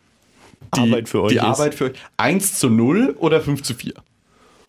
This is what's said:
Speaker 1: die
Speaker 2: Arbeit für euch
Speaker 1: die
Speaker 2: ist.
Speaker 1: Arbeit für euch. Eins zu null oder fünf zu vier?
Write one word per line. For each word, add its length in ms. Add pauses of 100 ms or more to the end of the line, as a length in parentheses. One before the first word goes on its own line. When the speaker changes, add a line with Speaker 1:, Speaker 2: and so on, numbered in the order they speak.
(760)
Speaker 1:
die 60
Speaker 2:
Arbeit 280
für 140
euch 80
Speaker 1:
die 60
Speaker 2:
ist. 60
Speaker 1:
Arbeit 320
für 100
euch. 80 (240)
Eins 420
zu 100
null 480
oder 240
fünf 220
zu 100
vier? 200 (760)